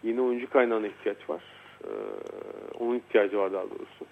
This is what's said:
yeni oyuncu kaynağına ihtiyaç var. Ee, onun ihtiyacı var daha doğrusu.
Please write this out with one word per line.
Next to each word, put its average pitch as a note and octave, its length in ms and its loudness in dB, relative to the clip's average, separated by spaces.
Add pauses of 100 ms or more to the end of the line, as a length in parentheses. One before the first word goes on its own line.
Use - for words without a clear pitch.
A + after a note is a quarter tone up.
yeni A2+ 180 0
oyuncu B2 300 0
kaynağına A#2 360 4
ihtiyaç - 440 -6
var. - 120 -4 (420)
Ee, - 40 -10 (880)
onun A#2+ 180 0
ihtiyacı G#2 420 4
var F#2+ 140 2
daha F#2+ 100 -2
doğrusu. - 500 -12